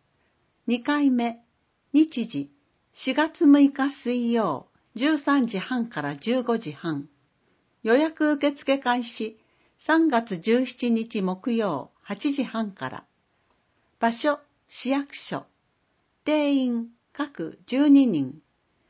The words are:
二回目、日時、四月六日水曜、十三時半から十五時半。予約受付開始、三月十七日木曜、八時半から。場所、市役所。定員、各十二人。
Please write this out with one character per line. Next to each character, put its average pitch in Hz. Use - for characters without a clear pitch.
二 240
回 294
目、 233
日 277
時、 139
四 -
月 320
六 285
日 277
水 240
曜、 185
十 285
三 277
時 202
半 233
か 160
ら 143
十 240
五 233
時 156
半。 147
予 220
約 302
受 285
付 269
開 247
始、 220
三 320
月 226
十 226
七 247
日 226
木 185
曜、 190
八 202
時 277
半 226
か 131
ら。 -
場 233
所、 294
市 -
役 277
所。 -
定 294
員、 240
各 285
十 277
二 277
人。 151